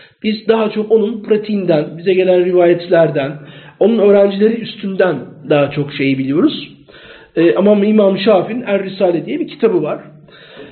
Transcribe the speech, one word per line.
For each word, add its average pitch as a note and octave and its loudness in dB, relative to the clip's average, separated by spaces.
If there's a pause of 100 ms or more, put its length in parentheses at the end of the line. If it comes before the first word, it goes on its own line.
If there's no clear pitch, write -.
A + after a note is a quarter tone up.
(220)
Biz G#3+ -4
daha A3 2
çok G#3+ -4
onun G#3+ 0
pratiğinden, F3+ -2
bize F3+ 0
gelen F3+ 2
rivayetlerden, E3+ 0 (480)
onun A3 2
öğrencileri G3+ 4
üstünden F#3+ -4 (340)
daha C#3+ 2
çok D3 -6
şeyi C3+ -2
biliyoruz. C#3+ -2 (680)
E, E3 4
ama G3+ 2
İmam G3+ 2
Şafii'nin G#3+ 0
Er-Risale F#3+ -2
diye C#4 -6
bir - -6
kitabı F#3 0
var. D3 -6 (720)